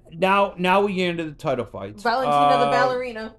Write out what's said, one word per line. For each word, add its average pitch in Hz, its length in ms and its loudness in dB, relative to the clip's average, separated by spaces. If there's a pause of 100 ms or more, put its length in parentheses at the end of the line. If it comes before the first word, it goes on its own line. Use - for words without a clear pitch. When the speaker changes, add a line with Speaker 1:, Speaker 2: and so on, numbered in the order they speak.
(120)
Speaker 1:
now, 196 440 2
now 180 240 2
we 202 140 0
get 180 160 -2
into 170 140 -4
the 156 80 -10
title 131 340 -4
fights. 98 360 -14
Speaker 2:
Valentina 147 640 2
the 143 40 2
Speaker 1:
Uh, - 20 0
Speaker 2:
ballerina. 247 680 -2